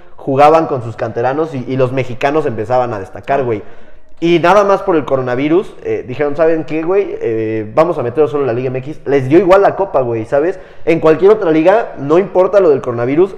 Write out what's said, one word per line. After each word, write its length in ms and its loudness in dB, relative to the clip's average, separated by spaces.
jugaban 500 4
con 160 -4
sus 140 -10
canteranos 580 -4
y, 120 -6
y 100 -4
los 160 2
mexicanos 520 -2
empezaban 480 -2
a 60 -6
destacar, 460 -4
güey. 180 -4
Y 180 2
nada 260 4
más 160 2
por 160 0
el 80 -2
coronavirus, 760 0
eh, 240 -4
dijeron, 300 -4
"¿Saben 300 2
qué, 180 -4
güey? 380 -2
Eh, 520 -4
vamos 240 0
a 60 -4
meterlo 240 0
solo 160 -2
en 40 -2
la 60 0
Liga 140 -2
M 120 -4
X". 260 -10
Les 240 0
dio 100 6
igual 220 6
la 160 2
Copa, 240 0
güey, 240 -4
¿sabes? 340 -2
En 160 2
cualquier 320 4
otra 200 2
liga, 460 2
no 220 0
importa 400 2
lo 100 4
del 120 4
coronavirus, 560 0